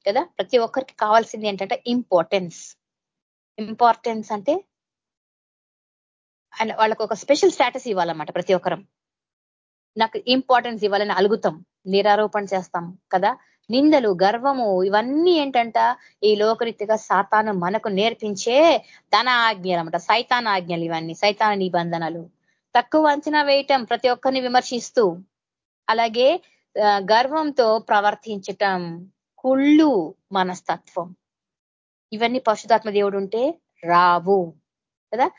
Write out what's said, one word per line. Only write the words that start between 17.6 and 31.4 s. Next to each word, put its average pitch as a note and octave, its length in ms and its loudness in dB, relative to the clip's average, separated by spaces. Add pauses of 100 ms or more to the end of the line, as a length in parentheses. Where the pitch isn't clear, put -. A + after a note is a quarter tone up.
నేర్పించే G#3+ 680 -2 (540)
తన A3+ 160 2
ఆజ్ఞలు G#3+ 500 0
అన్నమాట. E3 180 -4
సైతాన్ A#3 500 0
ఆజ్ఞలు F3 380 -2
ఇవన్నీ, E3 300 -6
సైతాన్ G#3 440 0
నిబంధనలు. E3+ 640 -4 (520)
తక్కువ D#4 320 2
అంచనా D4 360 0
వేయటం, C#4 420 0
ప్రతి A#3 240 -2
ఒక్కరిని C4 320 -2
విమర్శిస్తూ, B3 640 0 (840)
అలాగే, A#3 400 2 (480)
ఆ, G#3 140 2 (220)
గర్వంతో C4+ 560 2 (100)
ప్రవర్తించటం, G#3 1000 -2 (580)
కుళ్ళు C4+ 760 4 (180)
మనస్తత్వం, F3+ 760 -6 (1040)